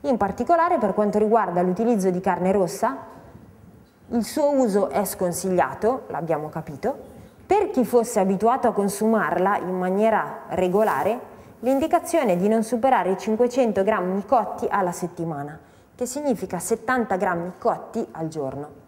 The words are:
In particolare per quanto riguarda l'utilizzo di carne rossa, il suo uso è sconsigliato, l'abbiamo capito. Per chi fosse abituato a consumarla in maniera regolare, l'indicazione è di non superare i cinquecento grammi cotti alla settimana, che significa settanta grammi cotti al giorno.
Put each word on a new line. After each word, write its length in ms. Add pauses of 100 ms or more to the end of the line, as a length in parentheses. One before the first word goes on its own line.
In 160
particolare 600
per 160
quanto 220
riguarda 460
l'utilizzo 480
di 100
carne 300
rossa, 460 (1120)
il 160
suo 260
uso 380
è 160
sconsigliato, 1040
l'abbiamo 400
capito. 640 (360)
Per 240
chi 140
fosse 340
abituato 480
a 60
consumarla 880
in 200
maniera 720
regolare, 720 (400)
l'indicazione 720
è 40
di 120
non 160
superare 480
i 60
cinquecento 680
grammi 420
cotti 420
alla 220
settimana, 680 (380)
che 100
significa 540
settanta 560
grammi 440
cotti 520
al 160
giorno. 420 (200)